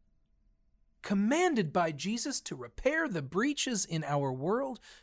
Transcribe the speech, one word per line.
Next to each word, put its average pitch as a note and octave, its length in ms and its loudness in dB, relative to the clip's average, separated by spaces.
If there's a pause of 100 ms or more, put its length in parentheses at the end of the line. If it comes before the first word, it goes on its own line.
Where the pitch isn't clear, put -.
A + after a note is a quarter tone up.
(1040)
commanded A3 680 2
by E3+ 200 2
Jesus G#3+ 480 -4
to - 160 -8
repair C#4 520 0
the E3+ 140 -2
breaches A3+ 640 0
in D#3+ 180 -2
our C#3+ 300 0
world, G#3+ 480 -2 (220)